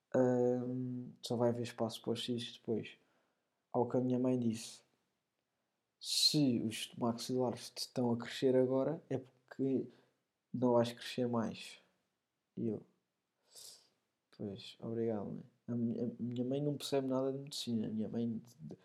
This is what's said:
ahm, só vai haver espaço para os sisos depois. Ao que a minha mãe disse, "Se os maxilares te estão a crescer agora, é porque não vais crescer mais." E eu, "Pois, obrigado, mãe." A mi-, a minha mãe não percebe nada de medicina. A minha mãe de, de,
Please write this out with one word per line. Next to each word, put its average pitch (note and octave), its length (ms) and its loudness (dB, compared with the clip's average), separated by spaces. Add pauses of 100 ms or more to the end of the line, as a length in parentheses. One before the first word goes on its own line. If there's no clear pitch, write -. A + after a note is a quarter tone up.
(140)
ahm, B2 960 2 (120)
só - 140 -2
vai A#2+ 140 4
haver A#2+ 140 0
espaço A2+ 380 -4
para A#2+ 100 -2
os A#2 120 -4
sisos A#2+ 300 -4
depois. - 440 -6 (760)
Ao B2 140 2
que B2+ 100 0
a B2 40 2
minha B2+ 180 0
mãe B2+ 200 2
disse, A2+ 420 -2 (1200)
"Se - 600 4
os - 340 -4
maxilares A#2+ 760 -2
te - 80 -10
estão B2 340 0
a A#2 40 2
crescer B2+ 380 2
agora, C3 540 4
é C3+ 80 0
porque - 680 -4 (680)
não B2 200 4
vais A#2 200 4
crescer - 340 -4
mais." A#2 520 -4 (760)
E A#2 140 -4
eu, G#2 160 -6 (1500)
"Pois, G#2+ 420 -10
obrigado, A2+ 460 -2
mãe." - 180 -8 (240)
A A#2+ 80 -2
mi-, A#2 240 0
a A#2 240 -4
minha B2 220 -2
mãe C3+ 160 0
não D3 160 0
percebe C3+ 300 0
nada C3 240 2
de C3+ 60 -4
medicina. A#2+ 500 -4
A G#2 40 -4
minha A2 180 -2
mãe A#2 180 -2
de, A2+ 320 -6
de, D#2 260 -12